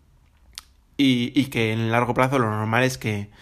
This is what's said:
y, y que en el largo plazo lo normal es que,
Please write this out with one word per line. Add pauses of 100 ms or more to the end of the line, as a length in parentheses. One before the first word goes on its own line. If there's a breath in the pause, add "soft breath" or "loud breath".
(960)
y,
y
que
en
el
largo
plazo
lo
normal
es
que, (120 loud breath)